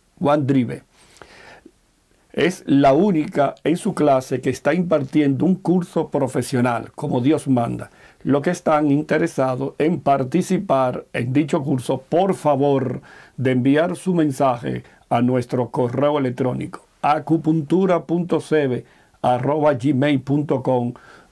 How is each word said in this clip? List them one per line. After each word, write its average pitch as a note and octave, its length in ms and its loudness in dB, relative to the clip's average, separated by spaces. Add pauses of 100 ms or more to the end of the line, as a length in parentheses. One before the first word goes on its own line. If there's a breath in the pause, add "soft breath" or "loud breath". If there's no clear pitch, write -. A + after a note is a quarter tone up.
(200)
OneDrive. C#3 640 0 (1500 loud breath)
Es E3 360 -2
la C#3 260 6
única D#3 680 0
en D#3 140 0
su F#3 180 -4
clase C3 460 0
que C3+ 100 -2
está C#3+ 200 -2
impartiendo D3 720 0
un F3+ 120 4
curso E3+ 540 -2
profesional, B2 840 -2
como C#3 280 -4
Dios C#3+ 280 0
manda. A#2+ 420 -2 (320 soft breath)
Los C#3 220 0
que F3 80 0
están D3+ 400 2
interesados C#3+ 880 -2
en D3 220 0
participar C#3 1120 0
en B2+ 200 -4
dicho D3 300 0
curso, C3+ 440 -4
por F#3 280 2
favor, C#3 680 0 (360 loud breath)
de B2+ 160 0
enviar C#3+ 420 2
su F#3 180 -4
mensaje C3+ 720 0 (260 soft breath)
a A#2+ 140 2
nuestro B2 480 0
correo C#3 480 0
electrónico, B2+ 640 -4 (160)
acupuntura D#3+ 1040 0
punto E3+ 340 -2
c D3 280 0
b B2 180 -4 (380 soft breath)
arroba C#3 500 2
gmail C3+ 480 0
punto C#3+ 400 -2
com, B2 320 -2 (380 loud breath)